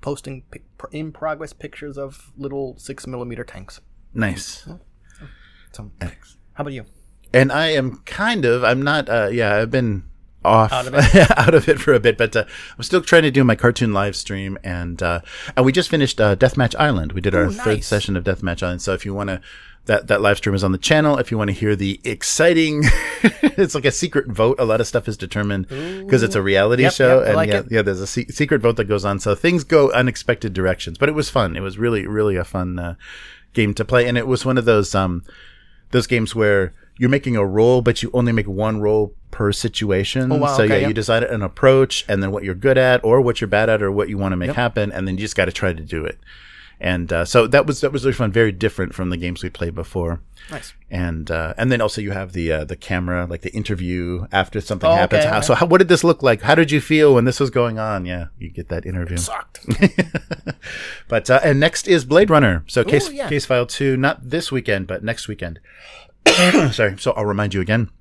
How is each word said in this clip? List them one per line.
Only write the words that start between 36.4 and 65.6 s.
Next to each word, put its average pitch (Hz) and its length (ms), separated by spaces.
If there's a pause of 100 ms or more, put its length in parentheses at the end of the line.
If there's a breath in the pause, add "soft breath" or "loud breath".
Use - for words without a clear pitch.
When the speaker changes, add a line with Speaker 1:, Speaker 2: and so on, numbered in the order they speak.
Speaker 2:
you're 127 100
making 135 280
a 101 80
roll, 113 360
but 117 220
you 113 100
only 120 200
make 104 140
one 107 340
roll 104 340 (160)
per 104 220
situation. 107 800
Speaker 1:
Oh, - 20
wow, 139 220
Speaker 2:
So 120 60
Speaker 1:
okay, 107 120
Speaker 2:
yeah, - 60
Speaker 1:
yeah. - 80
Speaker 2:
you 107 40
decide 113 300
an 117 200
approach 131 640
and 98 120
then 95 100
what 101 120
you're 95 120
good 131 220
at 127 280
or 123 160
what 120 180
you're 113 80
bad 107 220
at 110 120
or 98 80
what 101 200
you 104 80
wanna 95 180
make 87 120
Speaker 1:
Yep. - 100
Speaker 2:
happen, 110 340
and 95 160
then 92 80
you 95 60
just 107 160
gotta 90 160
try 95 180
to 80 120
do 78 200
it. - 140 (640 loud breath)
And, 87 320
uh, 85 140
so 113 220
that 139 180
was, 147 160
that 135 100
was 135 140
really 131 80
fun, 110 180
very 110 200
different 95 420
from 92 160
the 90 80
games 87 240
we 90 80
played 85 240
before. 85 480 (300 loud breath)
Speaker 1:
Nice. - 220 (180)
Speaker 2:
And, 85 400
uh, 80 260
and 127 140
then 117 100
also 107 200
you 101 100
have 95 220
the, 85 180
uh, 76 140
the 82 100
camera, 90 520
like 87 140
the 92 100
interview 90 800
after 95 300
something 104 260
Speaker 1:
Oh, 165 60
Speaker 2:
happens. - 280
Speaker 1:
okay, - 80
Speaker 2:
How, 107 80
Speaker 1:
okay. 101 100
Speaker 2:
so 120 80
how, 175 100
what 175 140
did 185 80
this 170 160
look 170 180
like? 120 220
How 143 100
did 160 180
you 147 80
feel 151 360
when 120 100
this 127 140
was 135 100
going 117 300
on? 104 260
Yeah, 87 220 (100)
you 85 140
get - 180
that 82 160
interview. 90 300
Speaker 1:
It 85 60
sucked. - 460
Speaker 2:
<laughs> 117 100 (1300 loud breath)
But, 113 220
uh, 127 140
and 139 160
next - 280
is 165 180
Blade 175 240
Runner. 110 380
So - 140
Speaker 1:
Ooh, 110 40
Speaker 2:
Case, 170 260
Speaker 1:
yeah. 277 180
Speaker 2:
Case 147 160
File 123 200
two, 135 320
not 131 320
this 165 220
weekend, 104 360
but 92 160
next 113 240
weekend. 87 320 (640 loud breath)